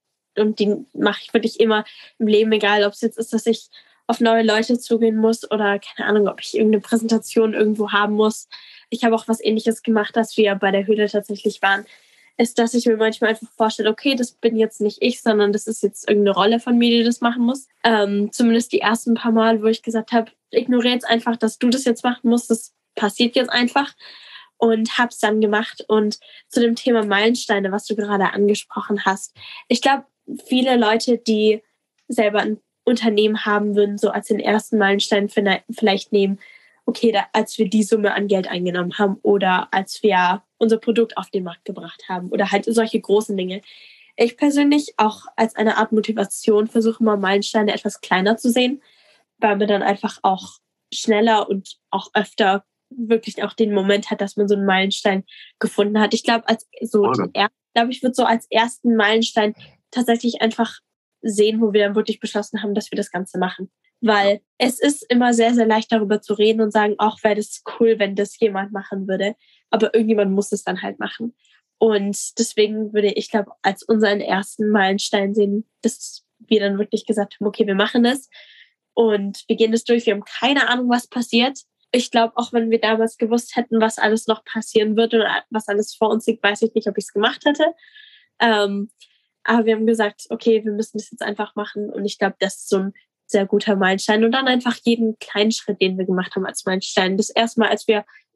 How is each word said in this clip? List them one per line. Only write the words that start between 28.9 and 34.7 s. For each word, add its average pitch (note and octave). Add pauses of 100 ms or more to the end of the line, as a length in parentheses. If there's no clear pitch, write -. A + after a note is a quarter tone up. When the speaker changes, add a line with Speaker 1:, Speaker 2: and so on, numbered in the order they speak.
Speaker 1:
hast, - (340)
ich A#3+
glaub, C#4 (420)
viele B3+
Leute, A#3
die G#3+ (460)
selber G#3
ein G#3+ (260)
Unternehmen A3
haben G#3
würden, G3+
so -
als -
den G#3+
ersten G#3+